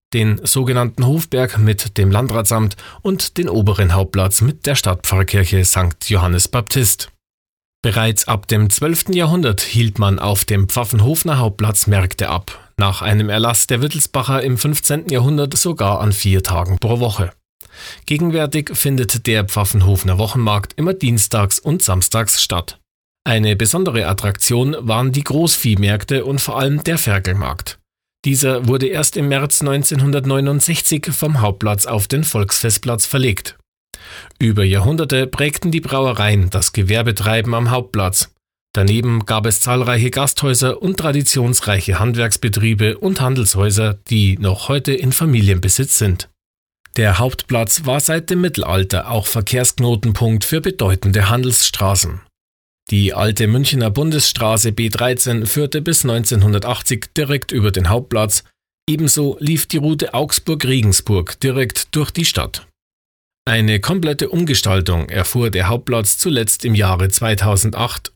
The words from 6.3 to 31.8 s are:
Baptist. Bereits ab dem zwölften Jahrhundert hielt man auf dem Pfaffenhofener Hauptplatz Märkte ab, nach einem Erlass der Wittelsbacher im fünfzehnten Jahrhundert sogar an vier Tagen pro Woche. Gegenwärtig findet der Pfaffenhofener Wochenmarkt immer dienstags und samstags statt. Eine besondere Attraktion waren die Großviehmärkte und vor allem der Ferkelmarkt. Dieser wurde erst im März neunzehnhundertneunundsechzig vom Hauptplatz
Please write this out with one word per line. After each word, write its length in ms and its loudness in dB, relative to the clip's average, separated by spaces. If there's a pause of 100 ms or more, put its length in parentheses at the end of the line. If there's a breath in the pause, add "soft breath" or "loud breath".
Baptist. 640 -2 (720)
Bereits 440 0
ab 200 -2
dem 220 4
zwölften 440 0
Jahrhundert 480 2
hielt 380 0
man 180 4
auf 260 0
dem 240 2
Pfaffenhofener 720 2
Hauptplatz 500 0
Märkte 420 0
ab, 480 -8
nach 240 -2
einem 280 2
Erlass 380 0
der 140 0
Wittelsbacher 600 -2
im 160 0
fünfzehnten 540 -2
Jahrhundert 440 0
sogar 460 0
an 100 2
vier 300 2
Tagen 380 -2
pro 200 0
Woche. 320 -2 (760 loud breath)
Gegenwärtig 680 -2
findet 540 0
der 180 2
Pfaffenhofener 720 2
Wochenmarkt 560 0
immer 200 -2
dienstags 680 0
und 240 -2
samstags 580 0
statt. 380 -4 (440)
Eine 320 2
besondere 520 0
Attraktion 720 0
waren 320 0
die 120 -2
Großviehmärkte 1000 0
und 160 -2
vor 180 -4
allem 240 0
der 140 -2
Ferkelmarkt. 800 -2 (480)
Dieser 420 0
wurde 200 2
erst 280 0
im 120 0
März 340 0
neunzehnhundertneunundsechzig 1500 0
vom 300 0
Hauptplatz 440 0